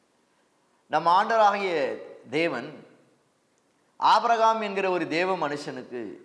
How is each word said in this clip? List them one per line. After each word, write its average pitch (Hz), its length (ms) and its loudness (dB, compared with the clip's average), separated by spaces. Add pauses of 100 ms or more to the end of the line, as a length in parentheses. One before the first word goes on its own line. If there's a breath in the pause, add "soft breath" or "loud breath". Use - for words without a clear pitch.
(880)
நம் 156 200 0
ஆண்டவராகிய 196 920 2 (320)
தேவன் 143 560 -4 (1080)
ஆபிரகாம் 220 640 2
என்கிற 196 300 -2
ஒரு 165 180 -2
தேவ 170 400 -2
மனுஷனுக்கு 127 640 -10 (120)